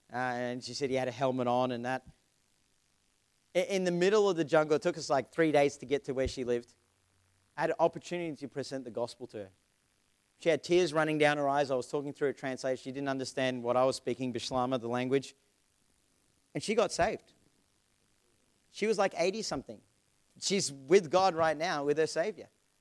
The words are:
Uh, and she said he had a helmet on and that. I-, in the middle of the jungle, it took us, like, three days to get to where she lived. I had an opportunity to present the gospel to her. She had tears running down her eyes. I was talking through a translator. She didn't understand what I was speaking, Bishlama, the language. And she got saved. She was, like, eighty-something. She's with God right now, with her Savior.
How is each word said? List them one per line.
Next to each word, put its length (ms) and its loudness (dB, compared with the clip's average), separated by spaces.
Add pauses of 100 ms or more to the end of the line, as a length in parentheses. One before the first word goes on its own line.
(140)
Uh, 40 -6
and 460 -4
she 100 -12
said 160 -4
he 60 -2
had 120 0
a 40 -4
helmet 360 0
on 240 2
and 140 -6
that. 180 -4 (1500)
I-, 40 4 (100)
in 160 0
the 60 2
middle 380 4
of 60 2
the 80 0
jungle, 320 4
it 60 0
took 160 -2
us, 120 -10
like, 220 0
three 200 2
days 260 4
to 80 -14
get 200 -2
to 80 -4
where 140 0
she 160 -6
lived. 300 -2 (840)
I 40 -4
had 80 0
an 100 -2
opportunity 560 -2
to 120 -12
present 360 -8
the 80 -12
gospel 360 -8
to 100 -14
her. 120 -12 (880)
She 100 2
had 140 2
tears 280 4
running 260 2
down 200 4
her 100 0
eyes. 240 2
I 40 2
was 120 -2
talking 260 -4
through 160 0
a 40 -4
translator. 420 -4
She 160 -10
didn't 180 -4
understand 540 -2
what 140 2
I 80 6
was 100 2
speaking, 380 -4
Bishlama, 480 -2
the 60 -8
language. 480 -2 (1160)
And 100 -8
she 120 -2
got 160 2
saved. 400 -2 (1400)
She 160 -4
was, 100 0
like, 200 2
eighty-something. 640 -4 (600)
She's 300 0
with 380 4
God 260 2
right 220 2
now, 260 -2
with 140 2
her 100 2
Savior. 420 -6 (320)